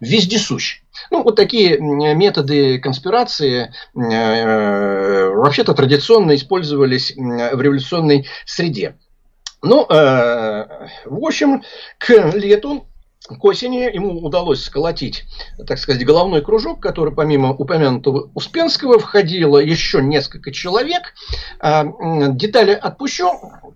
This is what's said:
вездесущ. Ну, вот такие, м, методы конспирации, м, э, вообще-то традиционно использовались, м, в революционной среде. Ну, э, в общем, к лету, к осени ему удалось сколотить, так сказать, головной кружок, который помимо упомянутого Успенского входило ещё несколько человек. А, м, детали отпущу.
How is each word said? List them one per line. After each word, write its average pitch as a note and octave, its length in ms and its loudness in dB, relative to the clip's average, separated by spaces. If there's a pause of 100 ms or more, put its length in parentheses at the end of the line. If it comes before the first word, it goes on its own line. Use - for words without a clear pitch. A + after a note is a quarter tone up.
вездесущ. G3 800 -2 (300)
Ну, F4 120 0
вот A4+ 120 4
такие, G3+ 420 4
м, D3+ 400 0
методы C#3+ 640 2
конспирации, C#3 920 -2 (240)
м, B2+ 160 -6
э, G2+ 1200 0
вообще-то C#3+ 380 2
традиционно D3 600 4
использовались, C#3+ 840 -2
м, B2 200 -6 (200)
в A#2+ 40 -4
революционной C#3+ 640 0 (200)
среде. C#3+ 500 -6 (680)
Ну, A3+ 260 4
э, A#2+ 760 2 (400)
в F3+ 200 -8
общем, C#4 380 0 (360)
к - 100 -6 (260)
лету, G#3 500 0 (420)
к B2+ 180 -10
осени B3 480 0
ему F3+ 300 -6
удалось E3 400 -2
сколотить, D3+ 640 -6 (420)
так C3 120 -6
сказать, B2 260 -2
головной E3 360 2
кружок, A3 400 -2
который - 320 -4
помимо C#3+ 400 0
упомянутого C3+ 840 -2
Успенского C#4+ 640 2
входило E3+ 600 2
ещё D#3 420 0
несколько C#3+ 500 -4
человек. B3+ 600 -4 (460)
А, D3+ 260 2
м, D3 520 -2
детали G#3+ 360 2
отпущу. - 560 -4 (460)